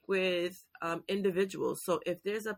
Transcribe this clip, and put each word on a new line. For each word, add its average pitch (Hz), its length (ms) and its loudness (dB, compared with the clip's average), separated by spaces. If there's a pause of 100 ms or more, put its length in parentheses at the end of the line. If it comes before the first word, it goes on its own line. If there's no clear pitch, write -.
with, 185 560 2 (180)
um, 165 260 -2
individuals. 185 760 0
So 175 220 2
if 175 180 -2
there's 208 220 -4
a 214 120 -4